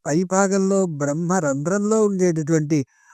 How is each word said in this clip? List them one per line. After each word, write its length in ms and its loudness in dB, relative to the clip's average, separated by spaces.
పైభాగంలో 920 0
బ్రహ్మరంధ్రంలో 1080 0
ఉండేటటువంటి 800 0